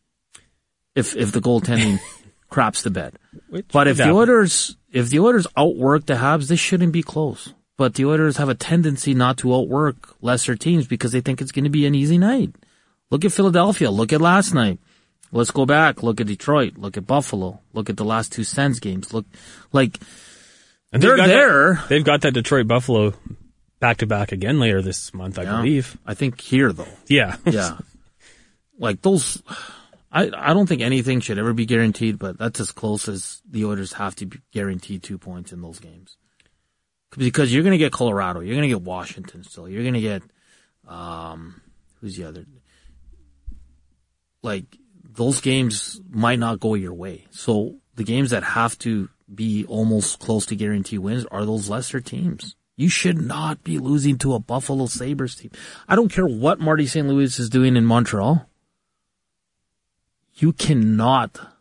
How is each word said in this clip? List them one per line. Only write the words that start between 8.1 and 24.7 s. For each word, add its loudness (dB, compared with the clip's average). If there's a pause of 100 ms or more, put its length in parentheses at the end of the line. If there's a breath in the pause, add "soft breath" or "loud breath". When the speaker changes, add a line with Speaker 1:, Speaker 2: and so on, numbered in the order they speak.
Speaker 1:
have 0
a 0
tendency 0
not 2
to 2
outwork -2
lesser 0
teams 0
because -2
they 0
think -2
it's -8
gonna 0
be 2
an 2
easy 4
night. 2 (560)
Look 0
at 2
Philadelphia. 4
Look 0
at 4
last 4
night. 2 (520 soft breath)
Let's 0
go 2
back. 4
Look 0
at -2
Detroit. 0
Look -10
at -8
Buffalo. -2 (140)
Look -6
at -6
the -4
last -2
two -6
Sens -2
games. -8
Look, -4 (460 loud breath)
like, 2 (920 loud breath)
Speaker 2:
And 0
they've 8
Speaker 1:
they're 8
Speaker 2:
got 6
Speaker 1:
there. 6
Speaker 2:
that, -4
they've 4
got 4
that 2
Detroit 2
Buffalo 2 (640)
back-to-back 0
again -2
later 2